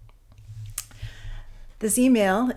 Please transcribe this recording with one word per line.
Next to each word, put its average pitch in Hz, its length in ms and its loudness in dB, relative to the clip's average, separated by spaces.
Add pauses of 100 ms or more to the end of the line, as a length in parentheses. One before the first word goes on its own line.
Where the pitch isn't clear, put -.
(1800)
This 220 200 -2
email 240 580 4